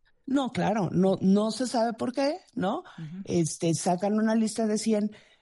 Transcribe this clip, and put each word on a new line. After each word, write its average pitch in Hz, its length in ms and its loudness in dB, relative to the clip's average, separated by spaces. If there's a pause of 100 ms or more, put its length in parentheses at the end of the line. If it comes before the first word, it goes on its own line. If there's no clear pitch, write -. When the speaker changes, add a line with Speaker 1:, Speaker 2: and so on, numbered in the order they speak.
(260)
Speaker 1:
No, 269 260 0
claro, 180 380 0
no, 190 320 2
no 202 300 4
se 254 140 -4
sabe 233 260 0
por 247 200 -4
qué, 285 240 0 (180)
¿no? 240 260 -2
Speaker 2:
Ujú. 170 460 -14
Speaker 1:
Este, 170 480 0
sacan 185 400 0
una 220 200 2
lista 226 320 0
de 214 100 0
cien, 214 360 0 (300)